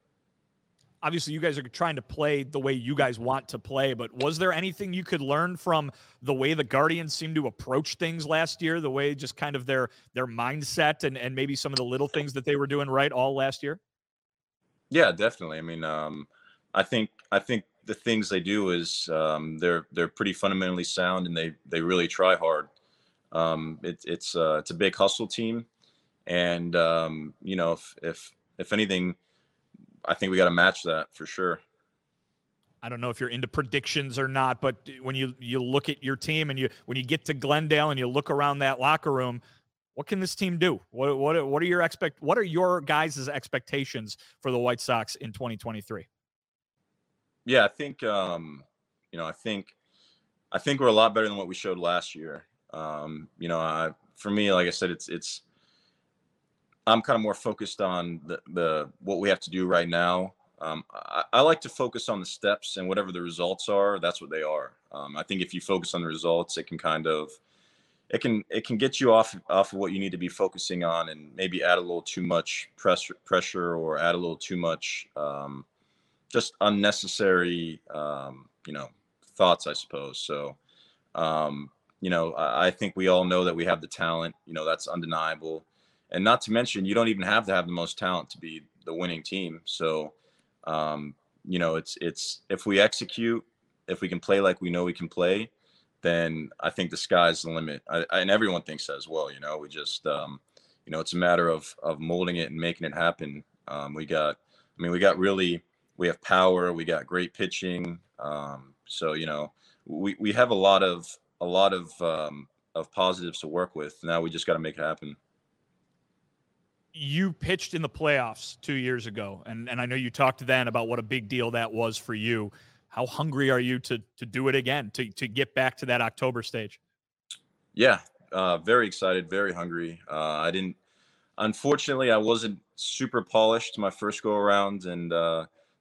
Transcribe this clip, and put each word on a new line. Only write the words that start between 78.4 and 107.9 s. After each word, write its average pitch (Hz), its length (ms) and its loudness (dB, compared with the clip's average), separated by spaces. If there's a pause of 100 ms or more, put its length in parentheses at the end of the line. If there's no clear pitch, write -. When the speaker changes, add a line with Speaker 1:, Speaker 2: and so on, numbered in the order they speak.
Speaker 2:
you 76 60 -12
know, 69 160 -10 (480)
thoughts, 90 300 6
I 76 60 -2
suppose. 69 460 -10
So, 71 380 -6 (580)
um, 76 560 -2 (300)
you 92 100 -2
know, 82 240 2
I, 78 340 2
I - 20 6
think 98 260 -4
we 95 120 2
all 90 160 6
know 90 200 4
that 87 100 2
we 85 100 -2
have 85 160 2
the 82 60 -12
talent. 82 480 -4 (120)
You 82 80 -12
know, 78 100 -4
that's 80 220 -2
undeniable. 80 760 -4 (460)
And 92 120 -2
not 113 200 6
to 107 100 -4
mention, 113 320 0
you 101 100 0
don't 117 140 4
even 98 140 0
have 104 240 2
to 95 80 2
have 90 120 2
the 87 60 -6
most 85 260 -6
talent 90 320 -2
to - 80 -18
be 80 240 -14 (220)
the 82 100 -8
winning 85 280 -4
team. 85 420 -6
So, 78 480 -4 (520)
um, 76 500 -4 (300)
you 90 140 -2
know, 82 180 2
it's, - 240 -8
it's, - 480 -6
if - 180 -4
we 98 120 6
execute, 113 640 2 (440)
if 92 120 -4
we 95 80 -2
can 87 120 -4
play 98 200 4
like 92 200 4
we 90 100 -2
know 87 140 0
we 87 80 0
can 85 160 -8
play, 95 420 0 (520)
then 82 480 0 (100)
I 82 100 -2
think 92 200 -2
the 82 60 -8
sky's 85 460 4
the 82 80 -6
limit. 78 400 -6
I, 82 200 0
I, 92 100 2
and 95 100 2
everyone 98 320 4
thinks 76 240 -10
that 71 100 -8
as 69 120 -14
well. 78 240 -4
You 67 80 -18
know, 76 180 -6
we 73 100 -12
just, 73 380 -8
um, 73 340 -4 (460)
you 78 60 -12
know, 80 80 -2
it's 80 140 -6
a 87 40 -2
matter 87 300 6
of, 80 340 -2
of 78 180 -2
molding 87 360 -2
it 82 140 -4
and 80 100 -6
making 85 260 -2
it 73 80 -8
happen. 80 500 -2 (240)
Um, 71 260 -8
we 78 120 -8
got, 76 300 0 (420)
I - 40 -8
mean, 87 100 -2
we 90 60 0
got 92 200 6
really, 92 440 2 (340)
we 90 100 0
have 80 160 -2
power, 92 500 4
we 82 120 -6
got 80 220 -2
great 90 260 -4
pitching. 90 640 -6 (200)